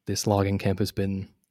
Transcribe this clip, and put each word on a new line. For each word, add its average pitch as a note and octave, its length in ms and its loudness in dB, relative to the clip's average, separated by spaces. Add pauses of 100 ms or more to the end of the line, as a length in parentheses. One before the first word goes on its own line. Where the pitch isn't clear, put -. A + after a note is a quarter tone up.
this G2+ 200 -4
logging G2 320 2
camp G2 200 0
has G2+ 140 0
been G2 360 -4 (220)